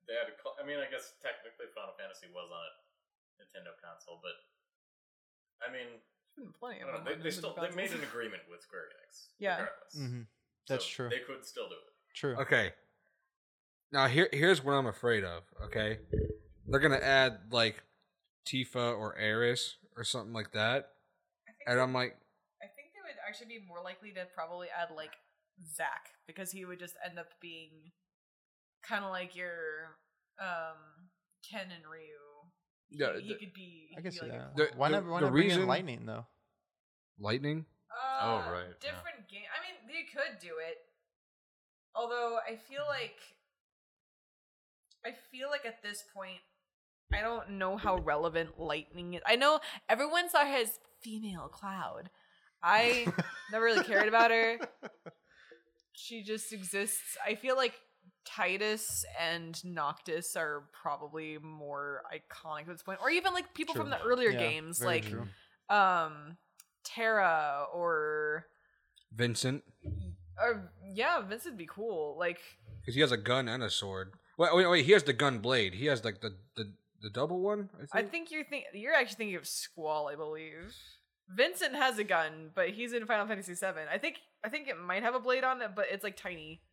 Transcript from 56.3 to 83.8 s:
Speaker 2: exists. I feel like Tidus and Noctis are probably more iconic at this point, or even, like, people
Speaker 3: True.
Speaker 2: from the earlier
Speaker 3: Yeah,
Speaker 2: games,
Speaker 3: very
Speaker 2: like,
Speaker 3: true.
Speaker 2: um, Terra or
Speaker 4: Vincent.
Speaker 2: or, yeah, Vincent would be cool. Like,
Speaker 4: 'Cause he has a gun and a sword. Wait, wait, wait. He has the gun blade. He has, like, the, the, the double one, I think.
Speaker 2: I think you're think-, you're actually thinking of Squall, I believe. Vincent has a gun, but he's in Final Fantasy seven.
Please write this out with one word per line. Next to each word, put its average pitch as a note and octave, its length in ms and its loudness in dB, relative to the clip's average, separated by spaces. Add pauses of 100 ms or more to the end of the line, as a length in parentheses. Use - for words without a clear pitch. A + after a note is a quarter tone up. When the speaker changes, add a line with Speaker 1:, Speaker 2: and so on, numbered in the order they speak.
Speaker 2:
exists. G3 720 -4
I G#3+ 100 0
feel B3+ 200 0
like B3+ 180 2 (520)
Tidus G#3+ 800 0 (160)
and E3 460 -2
Noctis E3 720 -4
are D3+ 360 -4
probably D3+ 680 -6
more C#3+ 640 -8 (100)
iconic D#3 480 -10
at D#3 60 -12
this E3+ 160 -12
point, F#3+ 180 -8
or A#3+ 80 4
even, F4 240 4
like, F4+ 200 -4
people D#4+ 200 -4
Speaker 3:
True. D#4+ 100 0
Speaker 2:
from C#4+ 60 -4
the C4+ 120 -2
earlier B3 280 6
Speaker 3:
Yeah, - 100 4
Speaker 2:
games, D#3 400 0
Speaker 3:
very F3+ 120 2
Speaker 2:
like, G#2 180 0
Speaker 3:
true. A2+ 180 -6 (420)
Speaker 2:
um, E3 680 4 (460)
Terra E3 880 4
or D#3 720 0 (680)
Speaker 4:
Vincent. A#2+ 520 0 (760)
Speaker 2:
or, G3+ 320 0 (220)
yeah, C#4 280 2
Vincent A3+ 320 -8
would A3 40 -12
be E3+ 100 -10
cool. F3+ 500 -4
Like, F3 220 0 (460)
Speaker 4:
'Cause A#2 100 -4
he C#3 60 6
has C#3 100 6
a A#2+ 60 4
gun B2 300 2
and B2 160 -2
a G#2 60 -2
sword. F#2+ 440 -4 (240)
Wait, E3 180 6
wait, F#3 140 10
wait. E3+ 160 8
He E3 80 10
has F#3 100 10
the C3+ 100 4
gun B2+ 260 4
blade. G#2+ 360 4
He B2 120 0
has, B2+ 180 2
like, G#2+ 160 -4
the, G2+ 140 -6 (200)
the, G2+ 180 -8 (280)
the G#2+ 80 -10
double D#3 320 0
one, G3+ 340 0
I - 40 -20
think. C#3+ 140 -12
Speaker 2:
I A3 100 2
think E4 280 -6
you're D#4 140 -4
think-, C#4+ 280 -8
you're A3 220 -2
actually A#3+ 200 4
thinking G#3 200 -4
of D3+ 120 -8
Squall, D3+ 600 -4
I C#3+ 80 -6
believe. D#3 580 -8 (540)
Vincent C#4 480 2
has C4 240 4
a G#3+ 40 2
gun, D#3+ 520 0
but F3+ 140 4
he's A#3 240 -6
in A#3 120 -2
Final G#3+ 220 2
Fantasy F#3+ 280 -6
seven. D#3+ 360 -4